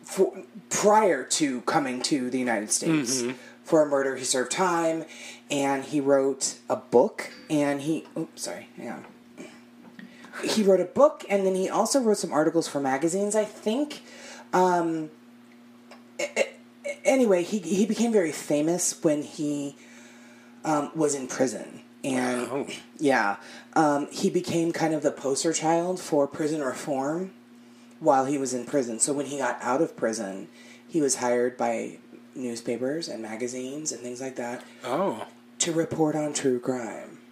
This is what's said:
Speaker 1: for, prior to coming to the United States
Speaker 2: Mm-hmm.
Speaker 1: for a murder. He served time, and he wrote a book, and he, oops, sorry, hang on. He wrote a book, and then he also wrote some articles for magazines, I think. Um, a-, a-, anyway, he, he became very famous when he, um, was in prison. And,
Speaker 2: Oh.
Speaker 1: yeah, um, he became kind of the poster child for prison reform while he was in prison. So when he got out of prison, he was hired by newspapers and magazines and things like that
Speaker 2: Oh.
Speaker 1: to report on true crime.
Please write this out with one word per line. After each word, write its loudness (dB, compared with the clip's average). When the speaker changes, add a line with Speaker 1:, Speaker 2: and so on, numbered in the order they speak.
Speaker 1:
for, 0
prior 4
to -2
coming -2
to -2
the -2
United 0
States 0
Speaker 2:
Mm-hmm. -4
Speaker 1:
for 4
a 6
murder. 0
He -10
served 0
time, 0
and 0
he -2
wrote 2
a 2
book, 4
and 0
he, -2
oops, -8
sorry, -10
hang -10
on. -12
He 2
wrote 8
a 2
book, 4
and 2
then 2
he 0
also 2
wrote 4
some -6
articles 2
for -4
magazines, 0
I 2
think. -4
Um, 2
a-, -4
a-, -4
anyway, 6
he, -2
he 2
became 0
very 4
famous 0
when 2
he, -6
um, 0
was 2
in -4
prison. -4
And, -2
Speaker 2:
Oh. -6
Speaker 1:
yeah, 4
um, 2
he 0
became 0
kind 0
of -2
the 2
poster -2
child 0
for 2
prison -2
reform -4
while 6
he -2
was -4
in -4
prison. -2
So 0
when -2
he -8
got -2
out 0
of -2
prison, -4
he 0
was 2
hired 0
by -2
newspapers -4
and -10
magazines -8
and -10
things -10
like -8
that -8
Speaker 2:
Oh. -2
Speaker 1:
to -2
report 0
on -2
true 0
crime. -6